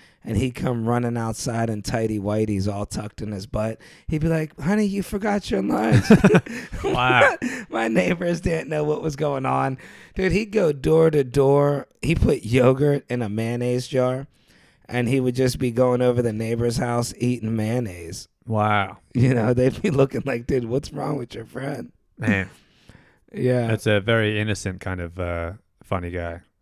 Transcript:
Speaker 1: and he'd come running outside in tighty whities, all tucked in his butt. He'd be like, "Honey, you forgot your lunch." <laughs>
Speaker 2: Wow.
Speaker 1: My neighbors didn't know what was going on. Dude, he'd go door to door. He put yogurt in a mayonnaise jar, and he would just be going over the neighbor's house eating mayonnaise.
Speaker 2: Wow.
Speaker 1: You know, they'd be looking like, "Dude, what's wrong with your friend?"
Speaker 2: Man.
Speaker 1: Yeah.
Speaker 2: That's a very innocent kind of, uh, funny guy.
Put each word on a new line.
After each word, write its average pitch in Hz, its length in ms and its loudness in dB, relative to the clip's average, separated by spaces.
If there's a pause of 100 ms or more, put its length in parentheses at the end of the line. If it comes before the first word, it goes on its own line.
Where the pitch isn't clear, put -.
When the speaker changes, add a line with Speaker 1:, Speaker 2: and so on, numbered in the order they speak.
(220)
Speaker 1:
and 110 140 -4
he'd 123 180 0
come 117 320 -2
running 120 300 0
outside 113 520 -4
in 104 140 -4
tighty 110 380 -2
whities, 104 520 0
all 101 140 -6
tucked - 360 -10
in 104 100 -6
his 98 140 -8
butt. 110 320 -4 (280)
He'd 156 140 -2
be 165 80 0
like, 156 320 -2
"Honey, 208 240 2
you 196 180 -2
forgot 202 480 -4
your 196 120 0
lunch." 208 420 2
<laughs> - 800 4
Speaker 2:
Wow. 127 520 4 (340)
Speaker 1:
My - 180 -4
neighbors 175 520 0
didn't 165 280 -2
know 151 160 -2
what 151 180 -2
was 151 140 -4
going 139 300 -4
on. 131 320 -2 (360)
Dude, 185 180 0
he'd 208 200 0
go 185 200 2
door 156 380 4
to 147 140 2
door. 139 640 2 (160)
He 160 120 2
put 156 300 2
yogurt 131 640 4
in 123 140 -2
a 104 60 -4
mayonnaise 120 600 -2
jar, 127 380 0 (600)
and 123 200 -2
he 135 100 2
would 127 160 0
just 127 240 0
be 123 120 0
going 123 320 2
over 123 200 4
the 113 100 0
neighbor's 117 440 -2
house 120 420 -2
eating 117 380 -2
mayonnaise. 107 720 -4 (180)
Speaker 2:
Wow. 104 520 0 (160)
Speaker 1:
You 127 200 4
know, 117 200 2
they'd 127 280 2
be 202 80 0
looking 135 340 2
like, 120 220 -6
"Dude, 127 200 0
what's 131 260 -4
wrong 147 240 -6
with 123 180 -10
your 110 120 -12
friend?" 135 440 -10 (260)
Speaker 2:
Man. 98 320 -2 (840)
Speaker 1:
Yeah. 123 340 0
Speaker 2:
That's 110 200 -2
a 104 140 4
very 107 400 0
innocent 101 400 -4
kind 92 200 -6
of, 85 180 -10
uh, 87 340 -4 (320)
funny 87 260 -4
guy. 85 300 -8 (220)